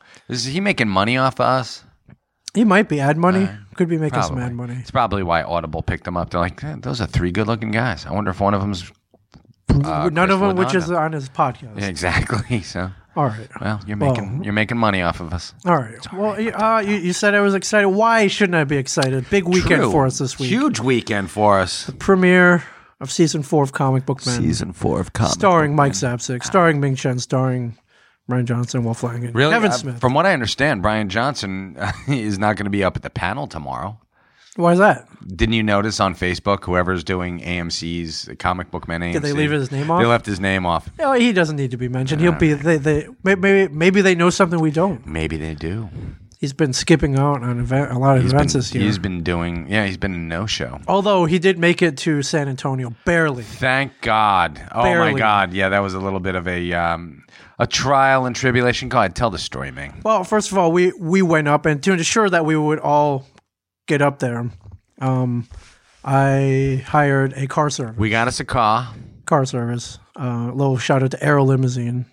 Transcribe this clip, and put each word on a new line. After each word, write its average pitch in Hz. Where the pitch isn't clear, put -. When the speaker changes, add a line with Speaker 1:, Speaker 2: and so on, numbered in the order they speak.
Speaker 1:
Is 123
he 147
making 180
money 101
off 131
of 123
us? 127
Speaker 2:
He 226
might 202
be. 151
Ad 147
money? 185
Speaker 1:
Uh, 190
Speaker 2:
Could 170
be 165
making 131
some 87
Speaker 1:
probably. 123
Speaker 2:
ad 123
money. 120
Speaker 1:
It's -
probably 101
why 85
Audible 80
picked -
them 87
up. 85
They're 87
like, 87
Eh, 151
those 123
are 95
three 87
good-looking 110
guys. 110
I -
wonder 98
if 90
one 101
of 98
them's 95
uh, 156
Speaker 2:
None 175
Speaker 1:
Chris -
Speaker 2:
of 185
'em, 196
which 185
is 175
Speaker 1:
Wodanda. 170
Speaker 2:
on 160
his 135
podcast. 110
Speaker 1:
Exactly. 95
<laughs> -
So. 92
Speaker 2:
All 151
right. 110
Speaker 1:
Well, 104
you're 104
Speaker 2:
Well, 135
Speaker 1:
making, 117
you're 104
making 107
money 104
off 85
of 82
us. -
Speaker 2:
All 175
right. 110
Speaker 1:
Sorry 180
Speaker 2:
Well, 214
y-, 214
Speaker 1:
about 196
Speaker 2:
uh, 220
Speaker 1:
that. 202
Speaker 2:
you, 208
you 180
said 208
I 202
was 196
excited. 202
Why 220
shouldn't 185
I 156
be 143
excited? 131
Big 196
weekend 180
Speaker 1:
True. 214
Speaker 2:
for 151
us 127
this 131
week. 127
Speaker 1:
Huge 247
weekend 110
for 104
us. -
Speaker 2:
The 139
premiere 180
of 135
season 156
four 147
of 139
Comic 135
Book 135
Men. 123
Speaker 1:
Season -
four -
of -
Comic -
Speaker 2:
Starring 170
Speaker 1:
Book 151
Speaker 2:
Mike 139
Speaker 1:
Men. 123
Speaker 2:
Zapsik, 123
starring 165
Ming 139
Chen, 127
starring 127
Rian 123
Johnson, 120
Wolf 117
Flanagan, 120
Speaker 1:
Really? 139
Speaker 2:
Kevin 220
Speaker 1:
Uh, -
Speaker 2:
Smith. 127
Speaker 1:
from 127
what 160
I 190
understand, 127
Brian 107
Johnson 95
<laughs> -
is 107
not 104
gonna 101
be 98
up 90
at -
the -
panel 110
tomorrow. 76
Speaker 2:
Why 175
is 180
that? 196
Speaker 1:
Didn't 110
you 110
notice 104
on 95
Facebook, 90
whoever's 90
doing 90
A 87
M 85
C's, 82
Comic 90
Book 85
Man 85
Speaker 2:
Did 87
they 147
Speaker 1:
A -
M 143
C, 151
Speaker 2:
leave 147
his 143
name 139
Speaker 1:
they 165
Speaker 2:
off? 170
Speaker 1:
left 117
his 98
name 95
off. 82
Speaker 2:
Oh, 269
he 240
doesn't 160
need 135
to 123
be 123
mentioned. 131
He'll 175
Speaker 1:
Yeah. 147
Speaker 2:
be, 160
they, 156
they, 147
may-, 190
maybe, 196
maybe 185
they 185
know 175
something 175
we 156
don't. 165
Speaker 1:
Maybe 80
they 78
do. 87
Speaker 2:
He's 139
been 139
skipping 147
out 139
on 120
event, 131
a 127
lot 135
of 127
Speaker 1:
He's 127
Speaker 2:
events 143
Speaker 1:
been, 139
Speaker 2:
this -
year. 101
Speaker 1:
he's 101
been 90
doing, 85
yeah, 104
he's 92
been 95
a 87
no-show. 82
Speaker 2:
Although 196
he 165
did 180
make 170
it 160
to 147
San 143
Antonio, 131
barely. 156
Speaker 1:
Thank 131
God. 101
Oh, 117
my 180
Speaker 2:
Barely. 165
Speaker 1:
God. 101
Yeah, 95
that 101
was 95
a 95
little 95
bit 92
of 90
a, 87
um, 85
a 120
trial 135
and 120
tribulation. 123
Go 131
ahead, 95
tell 117
the 87
story, 67
Ming. -
Speaker 2:
Well, 214
first 208
of 190
all, 165
we, 180
we 185
went 156
up, 147
and 147
to 190
ensure 196
that 170
we 156
would 151
all 147
get 143
up 143
there. 120
Um, 127
I 135
hired 139
a 135
car 147
service. 117
Speaker 1:
We 107
got 117
us 127
a 139
car. 117
Speaker 2:
Car 139
service. 120
Uh, 120
little 131
shout 135
out 131
to -
Aero 143
Limousine. 123